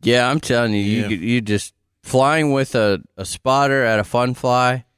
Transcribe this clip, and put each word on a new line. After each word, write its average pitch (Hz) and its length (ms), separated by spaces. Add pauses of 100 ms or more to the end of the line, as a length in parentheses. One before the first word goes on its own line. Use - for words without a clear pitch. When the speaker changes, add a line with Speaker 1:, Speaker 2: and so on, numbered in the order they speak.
Speaker 1:
Yeah, 120 260
I'm 147 100
telling 120 340
you, 104 80
you 107 220
Speaker 2:
Yeah. 104 60
Speaker 1:
you 110 320
just, 104 320 (300)
flying 143 480
with 135 240
a, 104 260 (160)
a 95 80
spotter 135 580
at 113 160
a 101 40
fun 123 300
fly 123 520 (120)